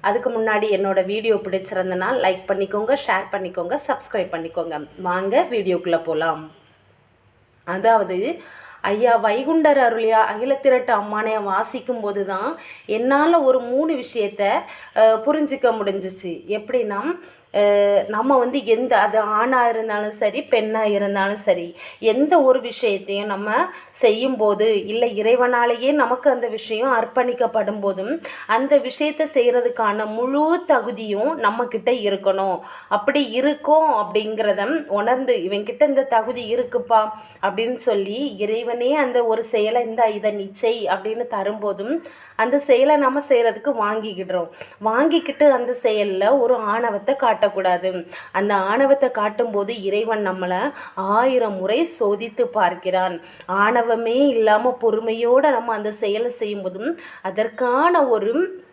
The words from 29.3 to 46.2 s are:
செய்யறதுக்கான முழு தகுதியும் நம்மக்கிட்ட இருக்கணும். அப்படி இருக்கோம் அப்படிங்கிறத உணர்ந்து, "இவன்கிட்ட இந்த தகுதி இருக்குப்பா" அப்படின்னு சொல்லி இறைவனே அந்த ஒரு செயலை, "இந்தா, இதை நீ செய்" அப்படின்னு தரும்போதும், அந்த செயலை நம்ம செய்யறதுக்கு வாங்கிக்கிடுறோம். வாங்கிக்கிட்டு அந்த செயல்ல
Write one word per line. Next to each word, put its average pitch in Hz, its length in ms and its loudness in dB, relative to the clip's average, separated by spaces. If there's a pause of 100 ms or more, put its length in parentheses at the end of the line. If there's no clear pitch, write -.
செய்யறதுக்கான 240 720 2
முழு 277 600 0
தகுதியும் 226 720 -2
நம்மக்கிட்ட 226 500 -2
இருக்கணும். 196 680 0 (280)
அப்படி 262 420 0
இருக்கோம் 294 600 2
அப்படிங்கிறத 214 920 -2
உணர்ந்து, 240 500 0
"இவன்கிட்ட 202 460 -2
இந்த 277 200 2
தகுதி 233 520 -2
இருக்குப்பா" 233 540 0 (340)
அப்படின்னு 220 320 -2
சொல்லி 220 600 -2
இறைவனே 240 600 -2
அந்த 247 280 0
ஒரு 226 200 0
செயலை, 226 380 0
"இந்தா, 226 220 0
இதை 214 260 0
நீ 202 220 -6
செய்" 226 340 -2
அப்படின்னு 214 440 -4
தரும்போதும், 208 720 -4 (320)
அந்த 247 220 2
செயலை 277 380 4
நம்ம 277 320 2
செய்யறதுக்கு 233 540 2
வாங்கிக்கிடுறோம். 185 680 -4 (300)
வாங்கிக்கிட்டு 285 760 2
அந்த 247 300 0
செயல்ல 208 580 2